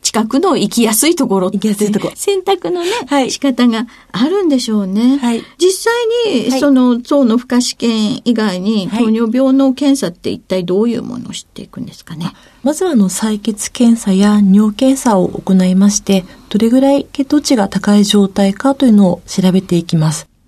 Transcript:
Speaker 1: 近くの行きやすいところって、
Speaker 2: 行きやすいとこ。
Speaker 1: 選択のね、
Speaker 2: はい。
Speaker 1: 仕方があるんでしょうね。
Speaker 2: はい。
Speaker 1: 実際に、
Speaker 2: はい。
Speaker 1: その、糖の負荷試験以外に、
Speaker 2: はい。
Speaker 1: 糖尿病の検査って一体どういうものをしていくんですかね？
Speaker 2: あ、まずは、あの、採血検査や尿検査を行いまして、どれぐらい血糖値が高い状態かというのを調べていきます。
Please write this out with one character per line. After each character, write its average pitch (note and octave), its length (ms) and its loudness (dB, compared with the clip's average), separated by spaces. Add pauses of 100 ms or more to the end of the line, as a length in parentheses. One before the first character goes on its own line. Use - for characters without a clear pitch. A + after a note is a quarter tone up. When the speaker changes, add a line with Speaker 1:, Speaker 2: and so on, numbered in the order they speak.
Speaker 1:
近 A3+ 220 -2
く C4 160 -2
の F4 160 0
行 G3+ 140 -2
き A#3 120 0
や A3 120 0
す A3+ 140 0
い E4+ 60 2
と C#4+ 140 -2
こ F#3+ 120 0
ろ F3+ 80 -2
っ - 20 -4
て、 G3+ 80 -6
Speaker 2:
行 - 20 -6
き G#3+ 80 -2
や G#3 60 0
す G#3 100 -2
い G#3 80 -2
と G#3+ 80 -2
こ。 - 140 -6
Speaker 1:
選 G4+ 280 -2
択 F#4 280 -4
の F4+ 120 -4
ね、 F4 80 -4 (160)
Speaker 2:
は C#4+ 140 0
い。 B3+ 100 -2
Speaker 1:
仕 - 80 -8
方 B3+ 300 0
が A3+ 180 -2 (260)
あ A3 140 0
る F#4+ 180 0
ん E4+ 40 2
で C#4 100 2
し A3+ 140 -4
ょ G#3 80 0
う G3 60 -4
ね。 A#3 320 2
Speaker 2:
は A#3+ 160 -2
い。 A3+ 100 -6 (140)
Speaker 1:
実 F#4+ 320 0 (340)
際 G#4 80 -2
に、 C4 180 0
Speaker 2:
は C4 60 0
い。 C4 40 0
Speaker 1:
そ C#4+ 100 2
の、 B3 300 4
糖 C#4+ 260 0
の A3 100 2
負 B3 140 -4
荷 B3 100 2
試 - 160 -4
験 A3 480 -2
以 A#3+ 80 0
外 G#3+ 280 -2
に、 G3 280 -2
Speaker 2:
は G3 100 -6
い。 A#3+ 60 2
Speaker 1:
糖 A3 60 0
尿 A3+ 260 -2
病 C4 160 2
の C4+ 220 2
検 C#4 260 0
査 G3+ 60 -4
っ F3 60 -6
て - 180 -10
一 G2 80 -8
体 F#3 260 -6
ど F3+ 160 -2
う A#3 80 0
い A#3 80 -2
う - 60 -6
も - 160 -10
の - 120 -14
を - 40 -14
し - 100 -14
て - 160 -20
い - 60 -16
く - 160 -14
ん - 20 -8
で - 80 -16
す - 100 -20
か E3 140 -16
ね？ E3+ 160 -8
Speaker 2:
あ、 - 20 -20 (280)
ま C#4 100 0
ず D#4 120 -4
は、 F4+ 80 -2
あ - 20 -2
の、 G3 160 2
採 G#3+ 300 -4
血 G#3 300 -6
検 A#3 300 2
査 G3+ 120 -2
や G#3 280 4
尿 G#3 340 4
検 C4+ 240 2
査 G#3+ 200 2
を F3+ 100 2
行 - 240 -4
い F#3 220 2
ま G3 160 2
し G3+ 100 -4
て、 F#3+ 240 0 (240)
ど - 100 -2
れ A3+ 120 2
ぐ B3+ 100 4
ら C#4 140 4
い C#4 180 -2
血 C#4 140 -4
糖 D4 160 0
値 - 120 0
が G3+ 140 0
高 G#3 300 0
い G#3 60 6
状 G#3 220 2
態 G3 280 0
か C4+ 200 0
と C#4 120 0
い - 20 4
う A3 40 6
の G3+ 180 4
を F3 160 -4
調 F#3 260 0
べ F#3 80 2
て F3+ 160 -2
い E3+ 80 0
き E3+ 140 -2
ま D#3 140 0
す。 - 140 -10 (220)